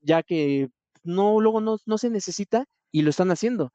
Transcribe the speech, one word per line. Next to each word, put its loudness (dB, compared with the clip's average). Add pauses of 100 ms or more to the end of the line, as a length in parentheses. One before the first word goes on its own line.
ya 2
que 0 (360)
no, 2
luego 2
no, -2
no 0
se -2
necesita -4 (260)
y 2
lo 2
están 2
haciendo. -2